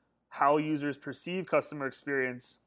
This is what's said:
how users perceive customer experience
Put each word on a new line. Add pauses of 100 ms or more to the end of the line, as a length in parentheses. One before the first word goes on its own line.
(280)
how
users
perceive
customer
experience